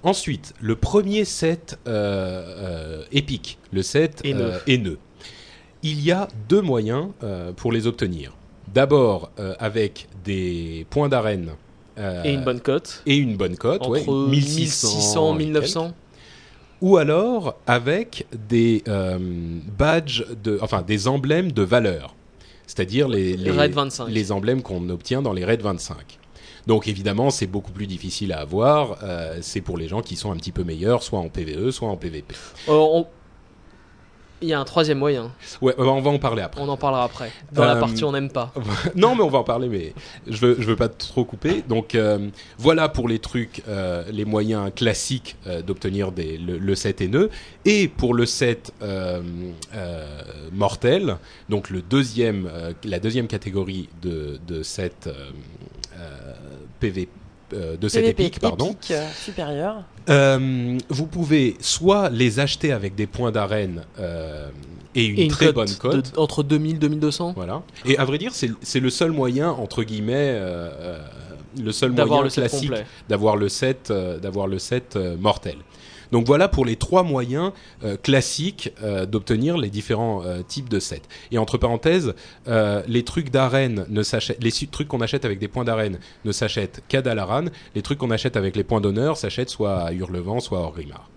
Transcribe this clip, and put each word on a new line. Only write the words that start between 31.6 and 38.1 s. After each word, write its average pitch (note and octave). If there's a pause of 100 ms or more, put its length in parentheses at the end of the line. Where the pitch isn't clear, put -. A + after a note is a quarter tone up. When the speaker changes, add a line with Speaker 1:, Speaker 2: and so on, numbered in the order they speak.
Speaker 1:
soit A#2+
en G2
P E2+
V D#2
P. - (340)
Speaker 2:
Euh, D3+
on, D#3 (1400)
il E3
y D#3+
a D3
un C3+
troisième D3+
moyen. C3+ (320)
Speaker 1:
Ouais, B2+
euh, B2+
on C3+
va C#3+
en C#3+
parler A#2
après. F2+
Speaker 2:
On C#3+
en C#3+
parlera C3+
après. A#2 (220)
Dans C#3+
la A#2+
Speaker 1:
Euh, A#2
Speaker 2:
partie A#2
on C#3+